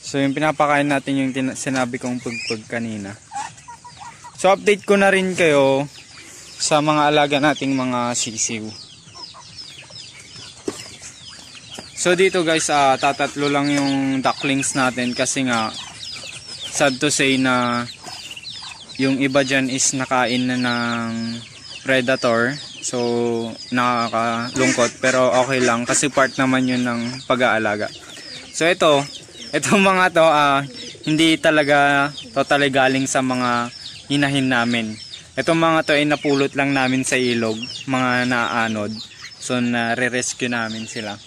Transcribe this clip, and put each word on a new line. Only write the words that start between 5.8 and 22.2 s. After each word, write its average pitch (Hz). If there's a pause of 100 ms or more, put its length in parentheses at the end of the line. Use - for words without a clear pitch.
sa -
mga 147
alaga 147
nating 135
mga 123
sisiw. 110 (3250)
So, 180
dito, 185
guys, 160
ah, 139
tatatlo 143
lang 143
yung 135
ducklings 135
natin 123
kasi 135
nga, 117 (1040)
sad 139
to 143
say 135
na 123 (1120)
yung 135
iba 139
dyan 131
is 127
nakain 127
na 127
ng 117 (480)
predator. 127 (240)